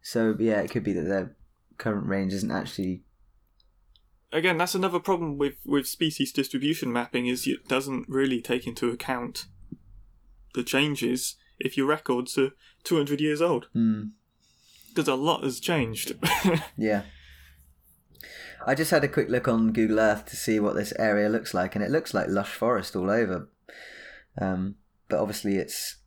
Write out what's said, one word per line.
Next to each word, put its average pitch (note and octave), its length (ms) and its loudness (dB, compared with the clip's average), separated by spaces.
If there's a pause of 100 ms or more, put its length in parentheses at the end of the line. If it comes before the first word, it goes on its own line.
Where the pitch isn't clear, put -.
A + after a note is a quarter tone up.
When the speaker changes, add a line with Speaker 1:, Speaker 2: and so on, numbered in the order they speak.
Speaker 1:
So, A2+ 380 0
yeah, A2 220 4
it - 100 -4
could G2+ 120 -2
be G2+ 100 0
that F2+ 100 0
their F#2+ 320 -2 (420)
current G#2 300 -2
range F#2+ 260 0
isn't F#2+ 180 -2
actually - 520 -4 (1300)
Speaker 2:
Again, E3 280 2
that's F3 160 2
another F#3 240 2
problem E3+ 400 0
with, C#3 160 0 (100)
with C#3 220 2
species D#3 440 0
distribution C3+ 640 0
mapping, A#2+ 320 0
is B2 220 0
it - 200 -4
doesn't C3 400 -2
really C3 340 2
take B2 260 -2
into A#2+ 240 -2
account A#2+ 560 -6 (1040)
the B2+ 100 -2
changes C3 720 0 (220)
if - 180 -6
your C3+ 120 2
records B2+ 500 0
are C3+ 140 2 (320)
two - 140 0
hundred C#3+ 240 0
years D3+ 200 0
old. E3 320 2
Speaker 1:
Hmm. A2 360 2 (840)
Speaker 2:
'Cause D3+ 120 0
a C#3 80 2
lot D3 280 0
has C3 160 -4
changed. B2 540 -2 (340)
<laughs> E3 300 0
Speaker 1:
Yeah. G#2+ 260 0 (1600)
I C3+ 80 4
just D#3 160 0
had D3+ 120 6
a C#3+ 40 0
quick - 220 0
look A#2+ 180 0
on A2+ 260 4
Google G#2+ 260 4
Earth G#2+ 280 4
to - 80 -14
see A2 240 0
what G#2 160 2
this G#2+ 240 -2
area G#2 280 4
looks A2 280 -2
like, F#2 200 0
and G#2 80 0
it F#2 60 -2
looks D#3 240 0
like F#2+ 140 0
lush G2 260 -2
forest A2+ 420 0
all F#2+ 140 0
over. F#2+ 400 0 (920)
Um, F#2+ 360 -2 (320)
but - 120 0
obviously G2+ 360 0
it's - 520 -4